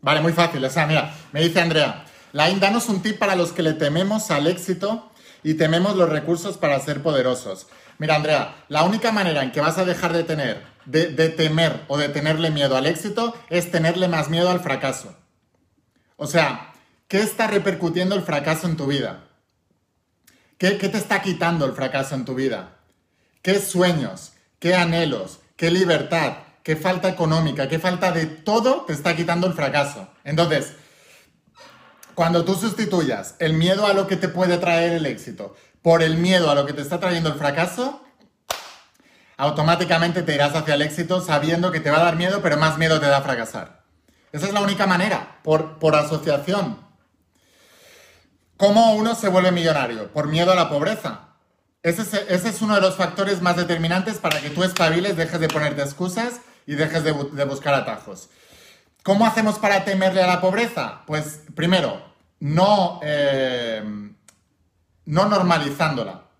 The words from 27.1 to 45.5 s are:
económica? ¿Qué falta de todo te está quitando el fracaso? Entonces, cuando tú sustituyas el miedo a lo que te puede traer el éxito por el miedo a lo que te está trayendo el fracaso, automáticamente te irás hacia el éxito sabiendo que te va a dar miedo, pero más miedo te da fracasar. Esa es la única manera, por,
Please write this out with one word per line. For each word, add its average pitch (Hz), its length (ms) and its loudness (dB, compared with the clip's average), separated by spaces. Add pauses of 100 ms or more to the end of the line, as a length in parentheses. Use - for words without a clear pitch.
económica? 156 580 0
¿Qué 160 100 -2
falta 180 360 0
de 160 120 0
todo 220 600 0
te 160 60 -4
está 165 240 -2
quitando 170 300 0
el 175 60 0
fracaso? 139 540 -2 (160)
Entonces, 156 500 0 (1400)
cuando 170 300 2
tú 190 100 0
sustituyas 170 840 -2
el 160 140 0
miedo 185 320 2
a 202 80 4
lo 190 140 2
que 190 80 0
te 180 140 -2
puede 175 280 2
traer 170 360 2
el 160 120 -2
éxito 107 520 -10 (240)
por 165 200 6
el 160 140 2
miedo 175 340 4
a 143 60 4
lo 143 100 2
que 143 60 -6
te 180 100 -8
está 175 200 -6
trayendo 170 260 0
el 147 80 -2
fracaso, 165 680 -4 (1300)
automáticamente 165 840 0
te 151 140 -2
irás 143 200 2
hacia 151 200 0
el 147 80 2
éxito 170 360 -2
sabiendo 165 540 0
que 160 80 -2
te 143 100 0
va 151 60 6
a 165 80 6
dar 170 100 2
miedo, 185 260 0
pero 156 140 2
más 151 220 2
miedo 160 240 2
te 143 60 2
da 139 140 6
fracasar. 117 640 -6 (480)
Esa 151 160 -6
es 202 60 -2
la 208 80 2
única 196 260 0
manera, 180 560 0
por, 156 360 0